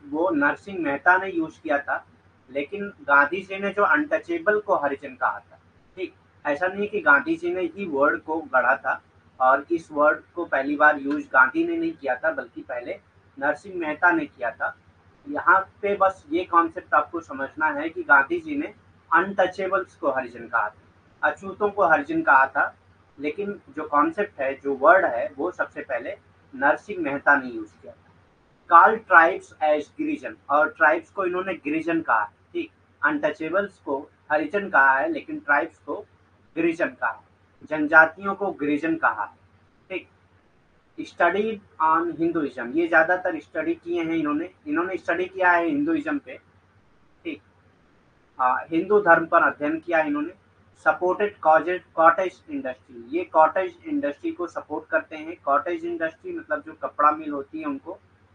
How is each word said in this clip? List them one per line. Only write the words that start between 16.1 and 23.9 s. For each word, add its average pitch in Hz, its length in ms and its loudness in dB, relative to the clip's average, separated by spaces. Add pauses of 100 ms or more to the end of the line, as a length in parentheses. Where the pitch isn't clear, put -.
ये 175 140 -2
concept 165 500 0
आपको 156 260 0
समझना 135 460 -6
है 302 220 -4
कि 339 140 -10
गांधी 302 380 2
जी 311 160 -8
ने 240 180 -6 (380)
untouchables 190 840 -2
को 151 160 -4
हरिजन 120 380 -8
कहा 110 200 -2
था, - 600 -8
अछूतों 196 400 -4
को 202 140 2
हरिजन 160 380 2
कहा 131 240 4
था, - 300 -2 (440)
लेकिन 185 400 -8 (100)
जो 151 180 -10
concept 160 520 0